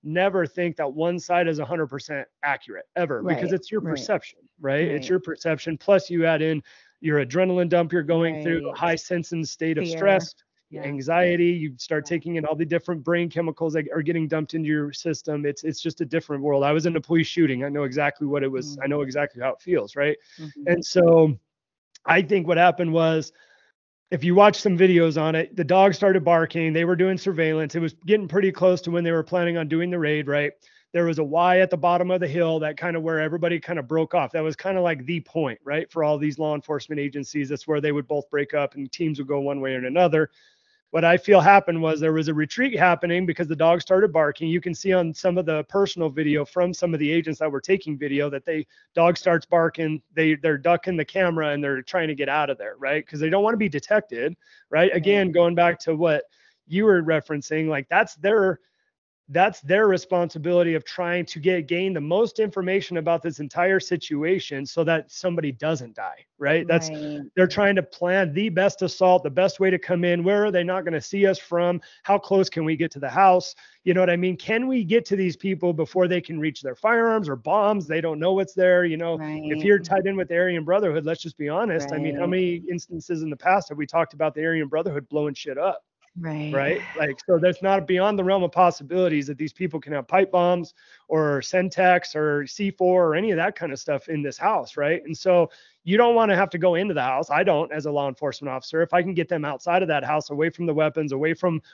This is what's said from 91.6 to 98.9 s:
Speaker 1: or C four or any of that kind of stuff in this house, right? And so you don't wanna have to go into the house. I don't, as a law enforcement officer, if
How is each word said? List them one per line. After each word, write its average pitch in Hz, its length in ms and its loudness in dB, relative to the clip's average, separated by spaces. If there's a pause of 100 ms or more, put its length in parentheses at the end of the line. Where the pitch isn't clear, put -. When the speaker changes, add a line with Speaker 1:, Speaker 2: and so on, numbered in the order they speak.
Speaker 1:
or 147 320 0
C 196 240 -4
four 180 340 4
or 156 100 2
any 208 160 0
of 165 60 0
that 170 200 -2
kind 156 160 -8
of 139 60 -10
stuff 143 280 -4
in 151 140 -4
this 139 160 -8
house, 180 400 -2
right? 151 260 0
And 160 140 -10
so 175 320 4 (340)
you 185 140 2
don't 240 180 6
wanna 220 220 4
have 190 140 2
to 180 60 -8
go 175 180 4
into 190 180 -2
the 143 80 0
house. 131 280 -2
I 156 140 2
don't, 147 300 2
as 151 120 -6
a 151 60 -4
law 143 160 -2
enforcement 139 420 -6
officer, 131 320 -4
if 170 120 0